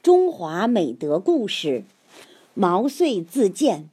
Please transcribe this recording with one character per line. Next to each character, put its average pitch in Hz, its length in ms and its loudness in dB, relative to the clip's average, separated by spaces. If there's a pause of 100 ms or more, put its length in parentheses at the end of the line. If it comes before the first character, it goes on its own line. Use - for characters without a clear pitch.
中 359 300 4
华 175 340 -4
美 185 240 0
德 147 260 -4
故 240 300 0
事， 127 380 -4 (680)
毛 190 360 0
遂 269 340 0
自 208 260 0
荐。 175 440 -2